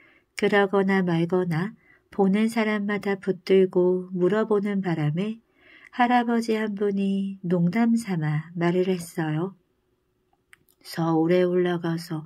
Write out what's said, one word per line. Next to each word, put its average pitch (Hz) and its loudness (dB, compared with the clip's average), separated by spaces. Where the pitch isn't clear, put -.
그러거나 196 2
말거나 175 0
보는 208 2
사람마다 208 -2
붙들고 185 2
물어보는 202 0
바람에 175 -2
할아버지 233 0
한 214 -2
분이 196 -2
농담 180 2
삼아 160 -2
말을 180 0
했어요. 170 -4
"서울에 165 2
올라가서 170 -2